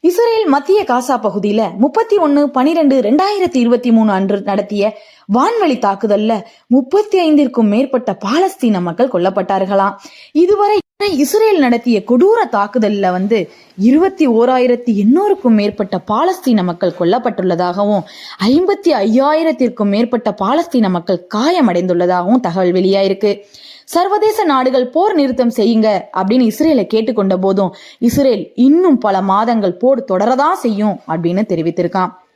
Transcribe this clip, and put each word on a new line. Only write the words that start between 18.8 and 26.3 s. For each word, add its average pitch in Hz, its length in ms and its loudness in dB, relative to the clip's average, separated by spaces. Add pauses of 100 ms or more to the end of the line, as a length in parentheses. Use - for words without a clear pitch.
ஐயாயிரத்திற்கும் 254 960 0
மேற்பட்ட 233 340 -2 (140)
பாலஸ்தீன 247 520 0
மக்கள் 175 240 -4 (160)
காயமடைந்துள்ளதாகவும் 180 1120 0
தகவல் 180 320 0
வெளியாயிருக்கு. 196 540 0 (600)
சர்வதேச 415 460 0 (100)
நாடுகள் 254 440 0
போர் 392 240 0
நிறுத்தம் 254 380 0
செய்யுங்க 220 340 2 (300)
அப்படின்னு 226 320 2